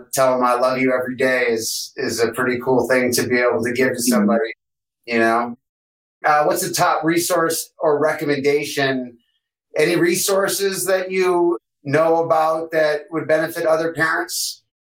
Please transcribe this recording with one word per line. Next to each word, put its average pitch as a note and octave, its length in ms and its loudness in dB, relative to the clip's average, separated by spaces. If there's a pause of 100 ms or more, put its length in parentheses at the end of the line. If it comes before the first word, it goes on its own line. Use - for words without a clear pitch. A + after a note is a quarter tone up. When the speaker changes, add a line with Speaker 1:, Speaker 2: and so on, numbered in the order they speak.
(140)
Speaker 1:
tell C3 200 2
him B2 80 0
I B2 120 2
love B2+ 240 0
you C3 160 2
every B2+ 220 -4
day" B2+ 320 0
is, - 480 -4
is A#2 220 -4
a A#2 140 0
pretty B2 280 -2
cool B2 280 2
thing B2 240 2
to A#2 160 0
be B2 100 2
able A#2 240 0
to B2 100 -4
give C3 160 2
to A#2 60 -2
Speaker 2:
Mm-hmm. A#2+ 180 0
Speaker 1:
somebody, A2 420 2 (500)
you A#2 140 -2
know? A#2 400 0 (680)
Uh, D3+ 200 4
what's F3 220 0
the D#3 60 -4
top D#3+ 320 0
resource E3 760 0
or D3 220 2
recommendation? C#3+ 1160 -2 (580)
Any D#3+ 200 2
resources F#3+ 880 0
that F#3 240 0
you F3+ 480 2 (260)
know E3 400 2
about D#3+ 460 0
that D3+ 400 0
would D3+ 160 -4
benefit D#3+ 400 -2
other D#3+ 260 0
parents? D#3+ 720 -4 (240)